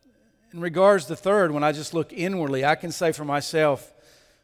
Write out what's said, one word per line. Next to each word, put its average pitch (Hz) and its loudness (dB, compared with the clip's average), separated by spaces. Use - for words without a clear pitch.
in 165 -10
regards 180 4
to 143 -14
the 160 -6
third, 190 2
when 147 -2
I 151 2
just 147 -8
look 165 -4
inwardly, 165 -2
I 156 2
can 170 -10
say 165 -2
for 151 -8
myself 143 -2